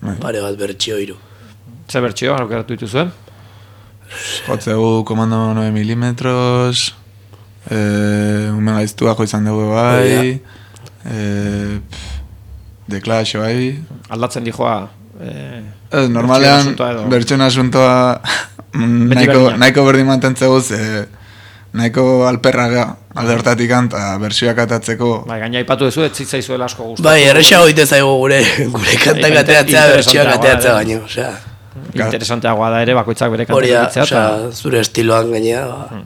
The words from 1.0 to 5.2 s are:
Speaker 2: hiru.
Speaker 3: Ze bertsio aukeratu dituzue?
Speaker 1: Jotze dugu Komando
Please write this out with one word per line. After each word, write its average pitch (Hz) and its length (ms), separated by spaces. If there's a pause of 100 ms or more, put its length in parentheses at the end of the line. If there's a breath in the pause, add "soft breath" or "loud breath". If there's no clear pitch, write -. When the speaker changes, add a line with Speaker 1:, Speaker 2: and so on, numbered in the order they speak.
Speaker 2:
hiru. 98 160 (720 soft breath)
Speaker 3:
Ze 135 100
bertsio 123 360
aukeratu 117 400
dituzue? 120 320 (1400 loud breath)
Speaker 1:
Jotze 117 260
dugu 113 320
Komando 113 500